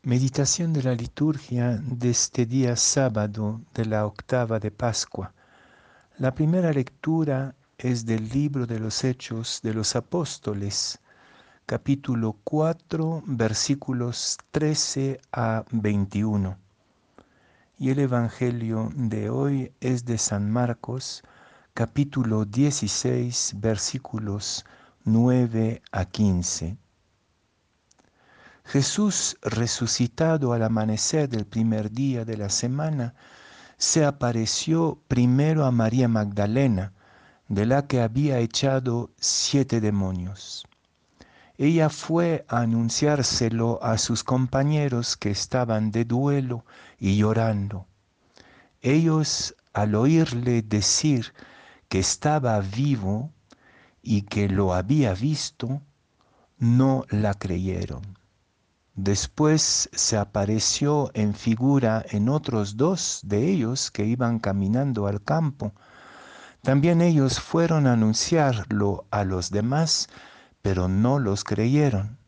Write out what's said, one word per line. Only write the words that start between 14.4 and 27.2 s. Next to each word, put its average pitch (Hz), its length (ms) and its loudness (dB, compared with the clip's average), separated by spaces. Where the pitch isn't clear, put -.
trece 143 680 -2
a 110 320 -2
veintiuno. 104 840 0
Y 131 140 -2
el 135 80 0
evangelio 117 960 0
de 107 340 -2
hoy 135 500 -2
es 127 280 -2
de 120 100 -2
San 104 340 -2
Marcos, 120 720 -4
capítulo 117 720 0
dieciséis, 123 1120 -2
versículos 107 1080 -4
nueve 113 800 2
a 92 140 -2
quince. 92 720 0